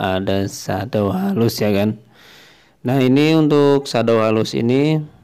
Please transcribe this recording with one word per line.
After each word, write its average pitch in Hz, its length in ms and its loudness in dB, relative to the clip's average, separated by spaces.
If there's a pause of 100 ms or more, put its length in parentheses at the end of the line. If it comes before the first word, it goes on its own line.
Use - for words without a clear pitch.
(160)
ada 98 320 -2
shadow 98 640 -4
halus 101 480 -2
ya 104 100 -2
kan. 104 300 -2 (840)
Nah, 127 160 -2
ini 139 380 4
untuk 143 500 4
shadow 113 380 0
halus 110 320 0
ini 139 480 0 (200)